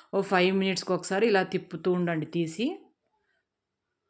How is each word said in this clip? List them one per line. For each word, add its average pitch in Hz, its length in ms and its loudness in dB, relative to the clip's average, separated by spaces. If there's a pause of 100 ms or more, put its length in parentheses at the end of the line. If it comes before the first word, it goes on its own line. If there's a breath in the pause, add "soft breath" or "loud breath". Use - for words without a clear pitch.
ఓ 196 140 -2
ఫైవ్ 190 320 4
మినిట్స్కి 190 380 -2
ఒకసారి 190 340 0
ఇలా 190 200 4
తిప్పుతూ 175 440 -4
ఉండండి 170 400 -2
తీసి. 170 360 -2 (1400)